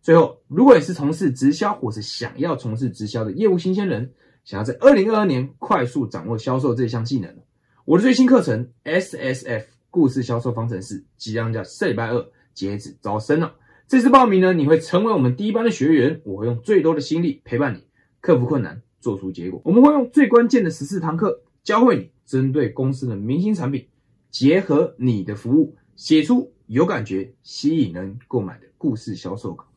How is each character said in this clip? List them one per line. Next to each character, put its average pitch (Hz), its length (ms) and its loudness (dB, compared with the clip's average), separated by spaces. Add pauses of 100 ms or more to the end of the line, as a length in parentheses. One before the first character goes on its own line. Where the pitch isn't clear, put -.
最 160 160 6
后， - 320 2
如 185 160 2
果 269 100 10
你 160 60 6
是 180 140 -6
从 147 180 -4
事 165 180 -2
直 131 220 0
销 208 220 -2
或 - 180 -8
是 107 100 -10
想 - 360 -12
要 147 180 -2
从 110 200 -8
事 123 140 -4
直 107 160 -10
销 113 180 -6
的 104 80 -8
业 214 140 -2
务 185 120 2
新 185 160 -2
鲜 202 120 -2
人， 127 260 -6 (320)
想 98 140 -12
要 107 60 -4
在 120 160 -6
二 277 140 8
零 208 180 2
二 214 60 0
二 208 80 0
年 135 320 -4
快 - 260 -2
速 123 220 -4
掌 92 220 -10
握 113 100 -6
销 131 200 -4
售 131 160 -2
这 120 140 -2
项 113 160 -6
技 127 140 -4
能， 90 180 -10 (480)
我 165 140 2
的 202 40 2
最 254 120 4
新 254 120 4
课 247 140 6
程 127 300 -4 (140)
S 180 340 -4
S 127 280 -6
F 110 200 -8 (240)
故 160 180 2
事 127 140 -4
销 117 180 -4
售 123 120 -4
方 113 160 -4
程 98 120 -6
式 95 240 -14 (120)
即 110 180 -12
将 113 180 -4
在 113 120 -6
下 - 220 -6
礼 147 60 0
拜 113 160 -4
二 120 180 -4 (280)
截 101 240 -8
止 - 240 -16
招 104 160 -4
生 147 220 0
了。 160 160 -6 (300)
这 262 140 2
次 240 80 4
报 254 180 8
名 190 140 4
呢， 185 140 4
你 151 120 2
会 160 120 6
成 180 260 -2
为 226 80 0
我 190 60 0
们 127 180 2
第 202 100 -4
一 220 60 -2
班 226 120 0
的 233 60 4
学 151 220 0
员， 147 320 2
我 98 140 -10
会 107 80 -4
用 120 140 -4
最 202 200 2
多 160 140 2
的 151 60 -4
心 160 220 -4
力 - 220 -4
陪 - 140 -6
伴 - 160 -2
你， - 100 -20 (360)
克 160 180 2
服 123 80 -2
困 135 160 -2
难， 95 180 -10 (200)
做 101 180 -4
出 92 120 -8
结 87 200 -10
果。 - 140 -12
我 156 80 0
们 233 100 8
会 294 100 8
用 262 180 -2
最 277 180 4
关 233 200 4
键 233 160 2
的 165 60 -2
十 143 140 -10
四 185 160 -8
堂 160 160 -4
课， 185 260 -4 (200)
教 220 220 2
会 233 120 4
你 - 140 -8 (140)
针 135 280 -2
对 143 180 0
公 135 220 -4
司 131 140 -8
的 113 100 -6
明 123 260 -4
星 214 120 0
产 151 160 -4
品， - 160 -8 (440)
结 151 300 2
合 165 360 0
你 120 260 -2
的 101 120 -6
服 123 260 0
务， 139 160 -2 (200)
写 156 260 2
出 247 320 0 (120)
有 135 200 2
感 120 180 -4
觉、 95 380 -8
吸 - 360 -2
引 117 140 0
人 98 260 -12 (100)
购 123 120 -2
买 95 180 -10
的 - 80 -20 (120)
故 131 180 -4
事 107 180 -12
销 90 220 -12
售 92 160 -12
稿。 - 140 -20 (100)